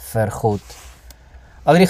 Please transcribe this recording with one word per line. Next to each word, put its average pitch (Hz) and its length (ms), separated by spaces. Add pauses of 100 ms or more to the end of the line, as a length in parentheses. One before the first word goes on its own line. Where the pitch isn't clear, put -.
(120)
vir - 260
God. - 380 (920)
Al 156 140
hierdie 185 100